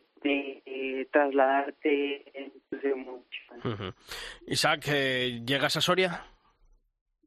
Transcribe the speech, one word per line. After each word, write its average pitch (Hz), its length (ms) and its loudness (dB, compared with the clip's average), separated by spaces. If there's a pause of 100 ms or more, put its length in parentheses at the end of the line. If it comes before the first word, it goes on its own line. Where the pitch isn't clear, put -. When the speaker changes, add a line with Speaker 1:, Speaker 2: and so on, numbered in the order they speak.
(220)
Speaker 1:
de, 143 440 -2
eh, 135 440 -6
trasladarte 143 1120 2 (160)
en 135 120 -12 (180)
tus 139 140 -6
emociones. 127 800 -6
Speaker 2:
Ujú. 104 280 -6 (540)
Isaac, 151 420 2
eh, 127 560 0
¿llegas 139 320 2
a 156 40 0
Soria? 180 440 2 (1040)